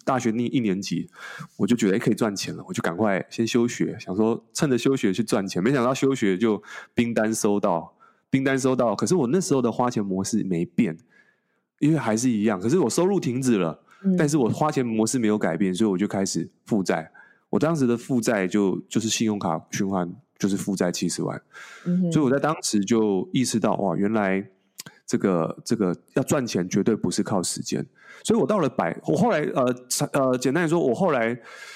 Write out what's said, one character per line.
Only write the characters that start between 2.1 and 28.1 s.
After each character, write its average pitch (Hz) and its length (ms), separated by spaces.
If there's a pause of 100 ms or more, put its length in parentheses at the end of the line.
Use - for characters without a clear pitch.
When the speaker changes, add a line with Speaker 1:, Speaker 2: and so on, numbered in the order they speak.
Speaker 1:
以 110 40
赚 104 200
钱 82 200
了， 85 140
我 92 40
就 - 80
赶 85 160
快 98 320
先 - 160
休 117 220
学， 92 320
想 - 160
说 110 380
趁 151 180
着 123 80
休 135 180
学 107 160
去 101 100
赚 104 240
钱。 90 160
没 120 100
想 131 120
到 127 80
休 135 220
学 98 240
就 107 240 (320)
兵 117 180
单 110 220
收 104 240
到， 87 340 (380)
兵 135 140
单 135 120
收 127 200
到， 117 180
可 - 100
是 185 120
我 143 100
那 156 140
时 180 120
候 135 80
的 117 120
花 120 180
钱 113 140
模 95 180
式 98 220
没 87 200
变， 82 320 (840)
因 147 120
为 160 60
还 110 180
是 123 140
一 104 140
样， 104 160
可 104 80
是 160 100
我 143 100
收 165 160
入 196 140
停 127 240
止 120 160
了， 82 240 (220)
Speaker 2:
嗯。 190 120
Speaker 1:
但 160 120
是 151 100
我 117 100
花 151 220
钱 135 160
模 110 180
式 127 140
没 113 80
有 107 100
改 90 200
变， 92 180
所 101 100
以 107 60
我 92 80
就 101 80
开 98 180
始 87 240 (180)
负 101 180
债。 85 260 (400)
我 107 80
当 160 160
时 143 100
的 120 120
负 120 240
债 107 260
就， 98 320 (100)
就 117 120
是 110 80
信 110 180
用 104 140
卡 82 200 (120)
循 101 160
环， 92 200 (300)
就 101 100
是 98 80
负 95 200
债 90 160
七 90 160
十 - 160
万。 - 180 (420)
Speaker 2:
嗯 180 180
哼。 175 100
Speaker 1:
所 156 100
以 - 20
我 123 60
在 135 80
当 147 240
时 - 220
就 107 480
意 131 120
识 113 140
到， 104 180
哇， 90 200
原 101 160
来 98 340 (600)
这 - 100
个， 90 480
这 - 100
个 92 220 (160)
要 139 100
赚 131 240
钱 92 220
绝 98 160
对 113 100
不 95 160
是 104 120
靠 92 200
时 - 200
间。 - 200 (400)